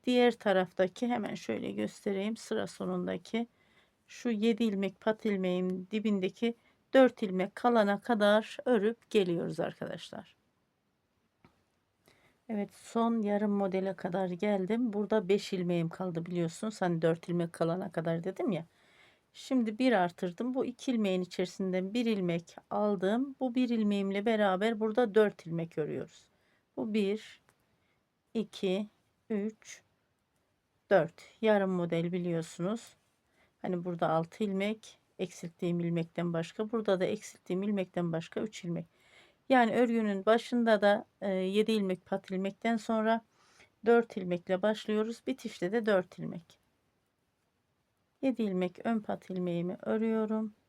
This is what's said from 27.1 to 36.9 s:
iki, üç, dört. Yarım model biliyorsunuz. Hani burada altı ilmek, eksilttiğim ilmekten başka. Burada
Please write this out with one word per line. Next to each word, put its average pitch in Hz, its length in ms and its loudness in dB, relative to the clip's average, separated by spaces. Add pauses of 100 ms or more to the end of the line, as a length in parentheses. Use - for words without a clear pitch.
iki, 208 560 -2 (400)
üç, 214 520 -6 (1080)
dört. 165 340 2 (180)
Yarım 202 300 2
model 170 400 0
biliyorsunuz. 175 840 -4 (680)
Hani 180 240 -4
burada 170 240 -2
altı 165 340 0
ilmek, 202 560 -4 (200)
eksilttiğim 175 600 -4
ilmekten 170 540 -2
başka. 170 380 -4
Burada 214 280 0